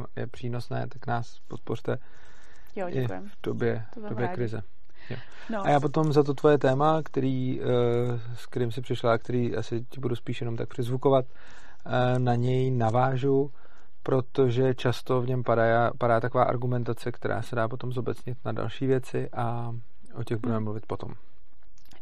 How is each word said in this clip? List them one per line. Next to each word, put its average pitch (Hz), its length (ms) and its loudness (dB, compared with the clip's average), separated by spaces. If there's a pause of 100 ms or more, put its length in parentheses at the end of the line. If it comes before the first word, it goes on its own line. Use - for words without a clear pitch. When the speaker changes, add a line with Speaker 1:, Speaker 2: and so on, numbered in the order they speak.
(160)
Speaker 1:
je 117 120 -4
přínosné, 120 600 -4
tak - 200 -6
nás 117 400 -2
podpořte 113 500 -2 (800)
Speaker 2:
Jo, 190 120 -2
Speaker 1:
i 180 40 -4
Speaker 2:
děkujem. 104 380 -2
Speaker 1:
v - 140 -6
době, 113 300 0
Speaker 2:
To 113 160 -4
Speaker 1:
v - 60 -6
Speaker 2:
budeme - 140 -6
Speaker 1:
době 120 160 -2
Speaker 2:
rádi. - 100 -2
Speaker 1:
krize. 110 260 -2 (480)
Jo. 113 80 -4 (320)
Speaker 2:
No. 208 160 -2
Speaker 1:
A 156 40 2
já 147 100 6
potom 151 340 2
za 147 100 8
to 139 100 2
tvoje 147 240 6
téma, 147 480 4
který, 131 560 0
eh, - 40 -4 (720)
s - 100 -6
kterým 123 260 0
jsi 123 100 -4
přišla 120 320 2
a 113 40 4
který 123 380 0
asi 117 340 -2
ti 135 100 -6
budu 123 160 -2
spíš - 260 -4
jenom 117 160 -2
tak 117 120 -2
přizvukovat, 131 560 2 (600)
eh, 123 340 2
na 123 160 4
něj 127 360 2
navážu, 131 800 2 (520)
protože 131 720 4
často 127 460 0
v 123 60 0
něm 127 160 0
padá, 113 560 4
padá 117 200 4
taková 120 240 4
argumentace, 120 680 0
která 107 300 -2
se - 140 -4
dá 113 120 2
potom 127 240 -4
zobecnit 120 540 -4
na 113 60 -2
další 110 360 -2
věci 127 500 0
a 120 340 -2 (440)
o 123 80 -4
těch 117 140 -2
budeme 117 200 0
Speaker 2:
Hmm. 110 60 0
Speaker 1:
mluvit 107 220 -4
potom. - 240 -4 (920)